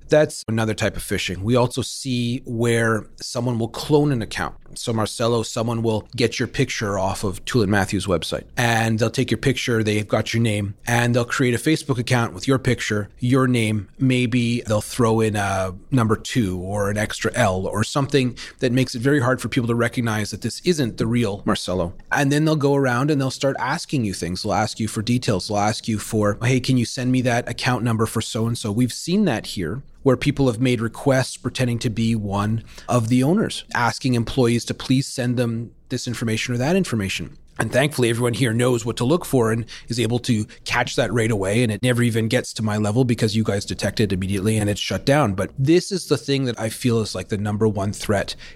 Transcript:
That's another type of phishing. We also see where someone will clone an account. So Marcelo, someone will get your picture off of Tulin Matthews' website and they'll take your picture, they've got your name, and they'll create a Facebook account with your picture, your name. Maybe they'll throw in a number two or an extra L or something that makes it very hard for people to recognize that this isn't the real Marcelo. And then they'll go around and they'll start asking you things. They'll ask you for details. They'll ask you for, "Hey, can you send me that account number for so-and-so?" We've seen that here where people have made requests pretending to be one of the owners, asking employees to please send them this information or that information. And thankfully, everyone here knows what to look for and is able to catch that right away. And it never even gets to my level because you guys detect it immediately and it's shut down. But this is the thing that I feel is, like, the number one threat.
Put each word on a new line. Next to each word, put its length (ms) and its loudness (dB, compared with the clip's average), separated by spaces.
That's 380 2
another 260 0
type 240 -2
of 60 -6
phishing. 340 -4
We 180 0
also 280 2
see 600 -4
where 600 2
someone 380 -2
will 100 -2
clone 420 2
an 120 -2
account. 320 -6
So 180 -6
Marcelo, 520 0
someone 400 -2
will 220 0
get 200 2
your 120 -2
picture 500 -2
off 240 -2
of 220 -4
Tulin 240 2
Matthews' 380 2
website 360 -2
and 420 2
they'll 100 2
take 220 -2
your 60 2
picture, 460 0
they've 220 0
got 280 0
your 100 2
name, 300 0
and 300 2
they'll 80 4
create 300 2
a 40 0
Facebook 400 0
account 360 0
with 120 -12
your 140 4
picture, 480 -2
your 280 4
name. 400 0
Maybe 680 2
they'll 140 2
throw 400 2
in 160 2
a 360 -2
number 260 4
two 400 -2
or 320 -2
an 80 -2
extra 380 -2
L 320 2
or 180 -2
something 520 0
that 140 0
makes 220 0
it 60 -6
very 200 2
hard 180 0
for 80 -4
people 200 0
to 80 0
recognize 560 0
that 100 -10
this 240 -6
isn't 320 0
the 100 0
real 380 0
Marcelo. 480 -2
And 180 2
then 140 4
they'll 140 4
go 180 2
around 360 2
and 100 2
they'll 100 0
start 280 -2
asking 440 -2
you 100 -2
things. 300 -6
They'll 100 0
ask 240 0
you 120 -2
for 120 -4
details. 460 0
They'll 100 -2
ask 300 0
you 120 0
for, 440 0
"Hey, 160 2
can 160 2
you 100 2
send 280 -2
me 80 2
that 260 0
account 380 -2
number 200 2
for 160 -2
so-and-so?" 520 -2
We've 180 2
seen 320 0
that 240 0
here 360 -4
where 120 4
people 300 0
have 160 0
made 180 2
requests 560 0
pretending 440 -2
to 100 -2
be 260 0
one 480 -2
of 220 2
the 140 4
owners, 400 0
asking 400 0
employees 500 2
to 80 -6
please 360 0
send 280 -2
them 360 -4
this 180 -6
information 460 -2
or 60 -2
that 160 2
information. 560 -2
And 140 -4
thankfully, 400 2
everyone 240 0
here 180 2
knows 320 2
what 120 -2
to 60 -2
look 220 2
for 260 2
and 140 -2
is 120 -4
able 200 0
to 260 0
catch 320 -2
that 160 0
right 200 2
away. 320 2
And 80 2
it 100 -4
never 220 2
even 240 2
gets 260 -2
to 100 -4
my 140 0
level 260 2
because 320 0
you 80 2
guys 220 0
detect 340 -4
it 140 2
immediately 440 0
and 120 0
it's 100 -2
shut 260 -4
down. 280 4
But 240 -2
this 340 2
is 140 -4
the 120 0
thing 280 -2
that 140 -4
I 100 -4
feel 320 0
is, 140 -4
like, 140 -8
the 80 -2
number 300 0
one 240 0
threat. 440 -2